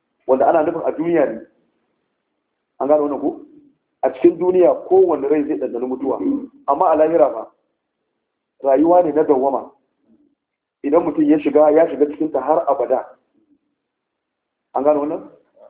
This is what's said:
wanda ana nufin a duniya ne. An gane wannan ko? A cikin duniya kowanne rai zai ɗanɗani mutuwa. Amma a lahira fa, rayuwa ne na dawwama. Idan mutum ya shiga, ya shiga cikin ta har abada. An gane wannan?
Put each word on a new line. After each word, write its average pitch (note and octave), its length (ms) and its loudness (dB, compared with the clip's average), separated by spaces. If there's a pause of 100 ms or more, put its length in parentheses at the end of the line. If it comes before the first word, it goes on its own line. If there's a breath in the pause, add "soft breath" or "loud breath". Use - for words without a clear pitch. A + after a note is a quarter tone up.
(280)
wanda C3 200 2
ana D#3+ 160 2
nufin E3 220 -6
a C3 60 -4
duniya D#3+ 400 -2
ne. D2 80 -12 (1400)
An C3 80 -4
gane D3+ 140 4
wannan C#3+ 200 -4
ko? - 180 -6 (640)
A C3 100 0
cikin E3+ 240 2
duniya F3 380 2 (140)
kowanne E3+ 400 2
rai D3+ 180 0
zai D#3 100 -4
ɗanɗani B2 300 -6
mutuwa. B2+ 320 -6 (480)
Amma D#3+ 220 0
a D#3+ 60 2
lahira D#3 360 2
fa, A2+ 160 -12 (1160)
rayuwa D#3+ 400 4
ne D3+ 80 -4
na D#3 120 0
dawwama. C3+ 480 -2 (1120)
Idan D#3 200 2
mutum D#3 200 -2
ya D3+ 160 2
shiga, D3 320 2
ya D#3+ 180 4
shiga C#3 160 -2
cikin D3+ 260 -4
ta C3 100 -4
har D#3 260 -2
abada. B2 380 -2 (1700)
An B2+ 80 -4
gane D3+ 160 2
wannan? D#3+ 300 -8 (400)